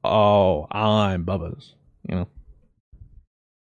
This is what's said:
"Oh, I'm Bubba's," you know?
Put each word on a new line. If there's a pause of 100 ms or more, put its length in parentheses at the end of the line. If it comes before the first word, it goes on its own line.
"Oh,
I'm
Bubba's," (320)
you
know? (1400)